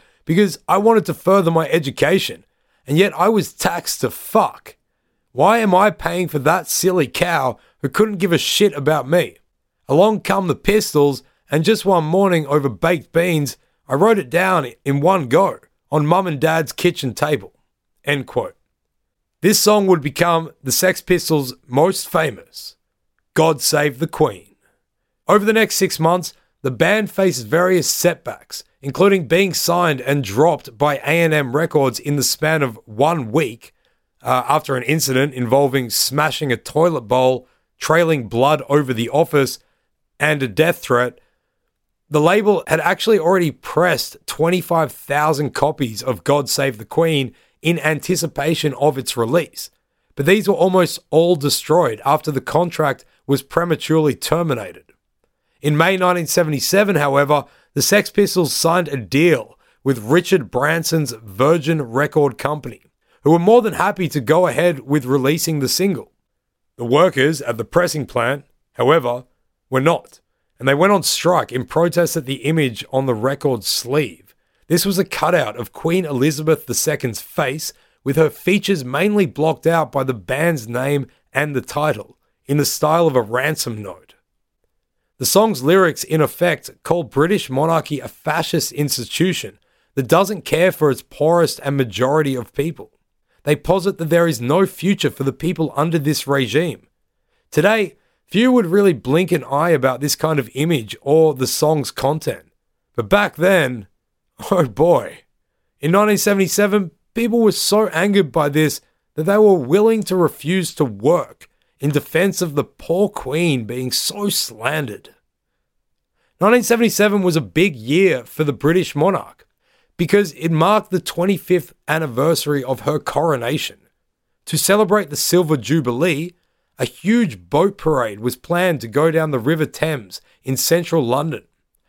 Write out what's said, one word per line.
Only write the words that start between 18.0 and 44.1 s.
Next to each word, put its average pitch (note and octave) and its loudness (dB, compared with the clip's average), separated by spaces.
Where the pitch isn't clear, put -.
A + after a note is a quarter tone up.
End C#3+ -4
quote. G#2 -6
This G#3 2
song G#3 4
would F3 4
become E3 -4
the C3 -6
Sex F#3 0
Pistols' D3+ -2
most D#3+ 0
famous, - -6
"God D#3+ 2
Save D3 -2
the D#3 -4
Queen." G#2+ -4
Over G3+ 4
the G#3+ 0
next G#3+ 0
six - -2
months, E3 0
the C3+ -2
band F#3+ 0
faced D3 0
various E3+ 2
setbacks, - -6
including F3+ 0
being F3+ 2
signed E3+ 0
and C#3+ -2
dropped B2+ 0
by D3 0
A E3 0
and D#3+ 2
M C#3 -2
Records D3 0
in D3 -4
the C3+ 0
span D#3 -2
of A2+ -6
one B2+ -2
week, A#2+ -4
uh, B2 0
after C#3+ -2
an B2 -4
incident C3+ 0
involving B2+ 0
smashing C#3+ -2
a A2+ 0
toilet D#3 -2
bowl, B2+ 0
trailing D#3+ 0
blood C3+ 2
over C#3 0
the A#2 -4
office, C#3+ 0
and D3+ 0
a C3+ -2
death D#3+ 0
threat. B2 -2
The D3 0
label G3 2
had D#3+ 2
actually F#3 0
already E3+ 2
pressed - -2